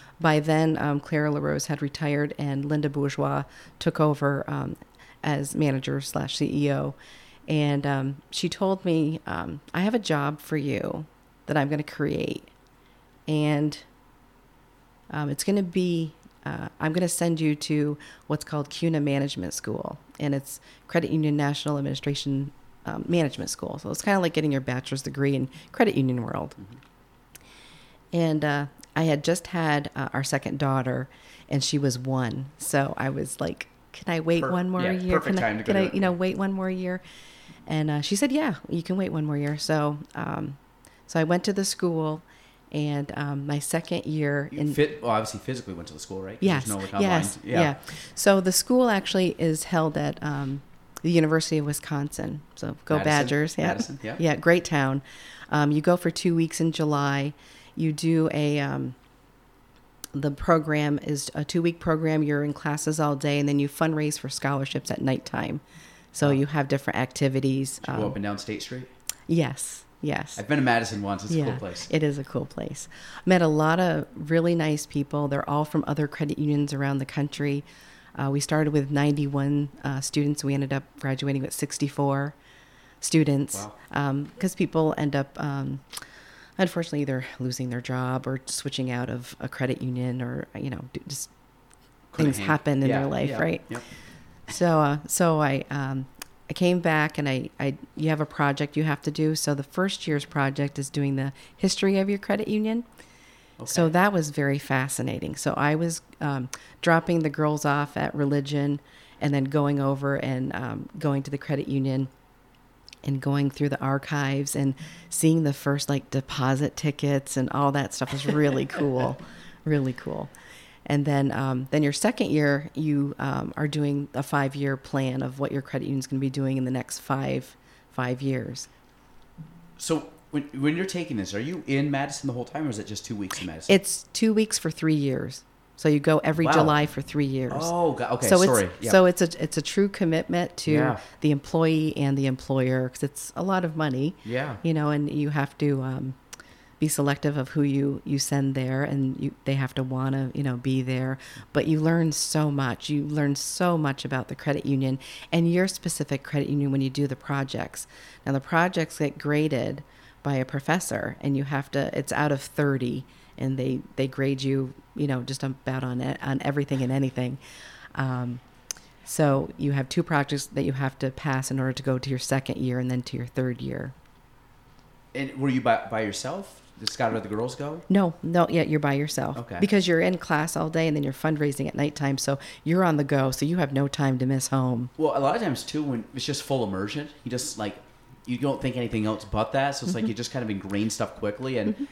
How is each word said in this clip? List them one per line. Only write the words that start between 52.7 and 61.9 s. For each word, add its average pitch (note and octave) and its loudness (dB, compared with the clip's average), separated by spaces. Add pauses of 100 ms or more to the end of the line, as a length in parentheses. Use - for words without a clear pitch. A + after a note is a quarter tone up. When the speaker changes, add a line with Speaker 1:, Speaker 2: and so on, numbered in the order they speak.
Speaker 1:
go D3+ 2
Speaker 2:
Madison? D3+ 2
Speaker 1:
Badgers! C#3+ 2
Yeah. D#3 0
Speaker 2:
Madison, F3+ -4
yeah. - -6
Speaker 1:
Yeah, D#3 4
great E3+ 4
town. C#3 0 (480)
Um, D3 4
you D3+ 4
go F3 6
for F3 0
two E3+ 0
weeks E3 2
in E3 2
July. C#3+ 0 (420)
You D#3+ 0
do D#3+ 2
a, D3 2
um, C3+ -4 (1160)
the C#3+ -2
program D3+ 2
is D3 -4
a D3 -4
two-week E3+ 0
program. D#3 2